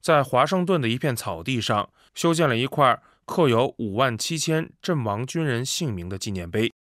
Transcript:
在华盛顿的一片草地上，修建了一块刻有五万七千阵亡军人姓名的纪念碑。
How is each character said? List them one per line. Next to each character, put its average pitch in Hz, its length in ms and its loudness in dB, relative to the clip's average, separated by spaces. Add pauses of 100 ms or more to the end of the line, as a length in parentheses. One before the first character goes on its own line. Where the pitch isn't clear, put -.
在 151 220 4
华 135 220 2
盛 180 220 0
顿 180 140 2
的 120 80 0
一 117 100 0
片 131 180 -2
草 85 260 -8
地 127 180 -2
上， 104 300 -2 (240)
修 170 200 2
建 160 140 2
了 123 80 2
一 123 100 0
块 131 340 2 (240)
刻 165 240 2
有 120 300 4
五 104 160 -6
万 120 240 0
七 - 180 -4
千 160 340 -2 (120)
阵 156 200 0
亡 107 220 -2
军 165 180 -4
人 127 220 0
姓 131 300 -4
名 87 140 -8
的 98 100 -8
纪 110 120 -6
念 87 200 -6
碑。 107 220 0 (100)